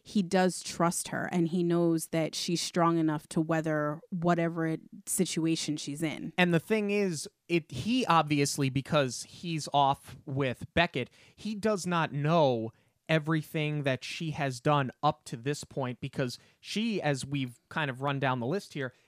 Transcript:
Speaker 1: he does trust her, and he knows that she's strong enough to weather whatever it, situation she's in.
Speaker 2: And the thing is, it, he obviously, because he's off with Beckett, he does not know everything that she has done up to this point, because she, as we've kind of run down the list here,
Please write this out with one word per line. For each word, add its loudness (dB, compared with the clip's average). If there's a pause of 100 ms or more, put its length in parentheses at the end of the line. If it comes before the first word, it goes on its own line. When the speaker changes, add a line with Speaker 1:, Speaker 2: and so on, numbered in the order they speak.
Speaker 1:
he 0
does 2
trust -2
her, -4
and 2
he 0
knows 2
that -2
she's -2
strong 2
enough 0
to -2
weather -2
whatever 0
it, -2 (240)
situation 0
she's -8
in. -6
Speaker 2:
And 6
the 6
thing 0
is, 0 (220)
it, 0
he 0
obviously, 4
because 0
he's -8
off 2 (120)
with -2
Beckett, 0 (260)
he -8
does 0
not 0
know 2 (360)
everything 0
that 0
she -6
has -2
done 2 (100)
up 0
to -12
this -4
point, -6
because -4 (220)
she, -2
as 0
we've -4 (100)
kind -2
of -6
run 0
down 2
the -2
list -4
here, -6 (160)